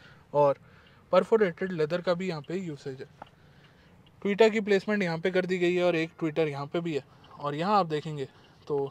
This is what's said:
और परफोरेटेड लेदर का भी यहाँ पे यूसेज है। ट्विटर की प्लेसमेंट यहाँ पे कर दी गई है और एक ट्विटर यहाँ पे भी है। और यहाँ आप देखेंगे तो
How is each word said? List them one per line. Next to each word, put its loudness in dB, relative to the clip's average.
और 4
परफोरेटेड 2
लेदर -2
का -2
भी -4
यहाँ -6
पे -8
यूसेज -10
है। -14
ट्विटर 4
की 0
प्लेसमेंट 0
यहाँ -2
पे -2
कर 0
दी -2
गई 2
है 2
और 4
एक -2
ट्विटर 0
यहाँ -8
पे -4
भी -4
है। -4
और -4
यहाँ 2
आप 4
देखेंगे -6
तो -2